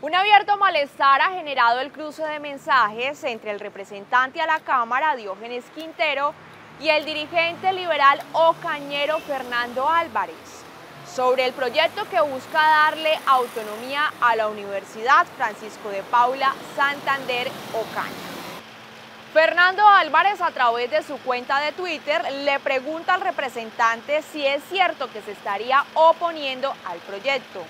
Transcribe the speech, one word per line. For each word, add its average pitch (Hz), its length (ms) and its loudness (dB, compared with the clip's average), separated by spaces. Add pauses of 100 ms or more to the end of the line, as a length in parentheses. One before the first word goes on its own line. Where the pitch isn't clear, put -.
Un 311 120 -6
abierto 403 420 4
malestar 285 640 4
ha 320 80 4
generado 277 520 2
el 277 120 -6
cruce 302 300 -10
de 302 180 -6
mensajes 269 840 0
entre 226 280 -6
el 202 100 -8
representante 208 800 -4
a 320 60 -2
la 320 140 0
Cámara, 269 540 0
Diógenes 220 480 -10 (120)
Quintero, 302 580 -2 (480)
y 285 80 -2
el 311 160 2
dirigente 330 720 -2
liberal 294 440 4 (140)
ocañero, 302 880 0
Fernando 247 680 -4
Álvarez, 220 760 -4 (420)
sobre 254 380 0
el 254 80 0
proyecto 302 560 -2
que 381 100 -2
busca 294 400 -2
darle 311 540 4 (140)
autonomía 247 840 -2 (120)
a 240 140 4
la 220 120 0
Universidad 214 800 0 (100)
Francisco 214 540 -8
de 196 140 -6
Paula 269 500 2 (200)
Santander 269 760 -2 (240)
Ocaña. 202 340 -6 (1300)
Fernando 349 520 6
Álvarez, 359 540 6
a 330 100 0
través 240 400 0
de 311 120 2
su 285 160 -10
cuenta 247 420 -2
de 302 120 -2
Twitter, 320 520 -4 (200)
le 277 160 2
pregunta 294 520 -2
al 370 80 2
representante 240 1040 -2
si 294 240 -6
es 277 240 -2
cierto 330 420 -2
que 214 80 -12
se 202 120 -12
estaría 214 600 -2
oponiendo 311 800 0 (140)
al 175 140 -10
proyecto. 196 680 -6